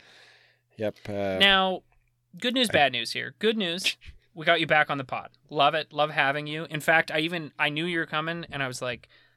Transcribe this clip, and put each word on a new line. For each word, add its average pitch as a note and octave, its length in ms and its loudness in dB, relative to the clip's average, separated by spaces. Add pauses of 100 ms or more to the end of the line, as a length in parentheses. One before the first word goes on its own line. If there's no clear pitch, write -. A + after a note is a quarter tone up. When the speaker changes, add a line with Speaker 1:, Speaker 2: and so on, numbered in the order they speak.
(760)
Speaker 1:
Yep. G#2+ 200 -4 (120)
Uh, G2+ 320 -2
Speaker 2:
Now, F#3+ 440 4 (540)
good A#3 180 -4
news, B3+ 140 0
Speaker 1:
I - 40 0
Speaker 2:
bad C#3+ 180 6
news A#2 200 -4
here. B2 280 -8
Good A3 180 0
news. F#3 380 -2 (380)
We E3 120 -14
got E3+ 140 6
you E3 80 0
back D3+ 220 4
on D3 80 -2
the C3+ 80 -6
pod. G#2+ 240 -8 (200)
Love D3 260 4
it. D#3 180 -6
Love D3+ 160 2
having D3 380 0
you. D#3 220 -6
In D#3 120 -6
fact, E3 300 2
I D#3 80 -2
even, D#3+ 400 -4
I D3 100 2
knew D3+ 160 -2
you F3 140 -2
were D#3+ 80 -4
coming, D#3+ 440 -4
and C#3+ 120 -6
I C3 40 -2
was B2+ 140 -10
like, B2 260 -6 (300)